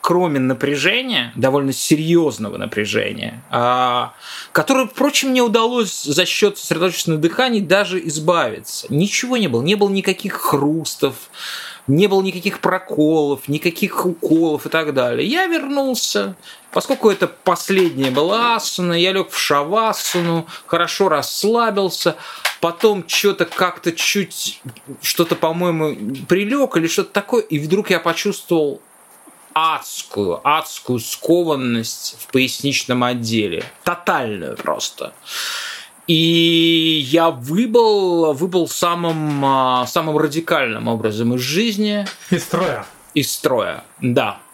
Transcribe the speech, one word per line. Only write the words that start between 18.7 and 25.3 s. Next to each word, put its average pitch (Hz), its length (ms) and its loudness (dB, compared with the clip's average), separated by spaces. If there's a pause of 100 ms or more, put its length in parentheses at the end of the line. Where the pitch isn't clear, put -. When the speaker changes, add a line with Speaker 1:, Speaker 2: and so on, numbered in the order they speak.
Speaker 1:
я 175 180 2
лёг 190 200 -2
в - 60 -8
шавасану, 170 1080 0 (200)
хорошо 170 440 0
расслабился, 196 1080 0 (460)
потом 175 440 2
чё-то 196 400 0
как-то - 460 -2
чуть, - 680 -4 (400)
что-то, 170 340 0